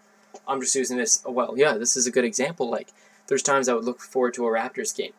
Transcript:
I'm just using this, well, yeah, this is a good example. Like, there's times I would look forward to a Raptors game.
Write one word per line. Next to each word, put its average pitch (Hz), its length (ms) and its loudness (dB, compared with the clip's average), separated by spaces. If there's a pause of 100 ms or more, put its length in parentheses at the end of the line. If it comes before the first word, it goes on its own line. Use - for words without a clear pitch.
(480)
I'm 135 120 -2
just 127 140 0
using 127 240 0
this, 113 300 0
well, 123 280 -2
yeah, 139 180 4
this 117 220 0
is 123 120 0
a 120 40 -4
good 123 140 2
example. 123 460 -2
Like, - 200 -6 (380)
there's 127 140 0
times 135 260 4
I 123 60 4
would 113 100 -2
look 123 160 -4
forward 123 320 0
to 120 120 -2
a 117 40 2
Raptors 113 440 -2
game. - 260 -6